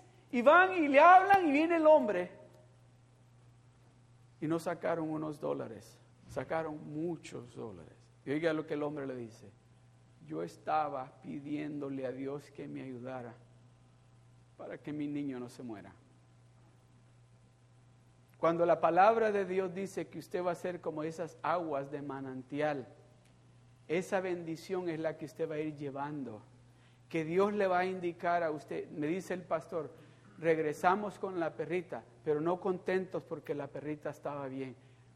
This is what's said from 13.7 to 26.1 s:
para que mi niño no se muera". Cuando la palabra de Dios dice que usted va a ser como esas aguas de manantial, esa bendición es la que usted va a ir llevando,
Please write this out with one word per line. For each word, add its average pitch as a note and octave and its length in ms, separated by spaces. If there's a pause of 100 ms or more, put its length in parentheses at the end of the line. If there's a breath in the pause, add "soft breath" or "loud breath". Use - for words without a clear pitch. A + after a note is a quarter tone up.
para C#3+ 220
que D3+ 120
mi D3 160
niño C#3+ 320
no B2 80
se C3 160
muera". G2 300 (2500)
Cuando E3+ 280
la E3 160
palabra G#3 500
de G3+ 140
Dios F#3 280
dice F#3 360
que E3 100
usted F3+ 240
va F3+ 80
a E3 40
ser E3+ 260
como D#3 220
esas D#3+ 380
aguas D3 480
de C#3+ 120
manantial, C3+ 840 (1000)
esa F#3 320
bendición F3 720
es D#3+ 100
la D#3 180
que D#3+ 60
usted D#3+ 260
va D#3 60
a D3+ 40
ir D#3 180
llevando, C#3 640 (640 soft breath)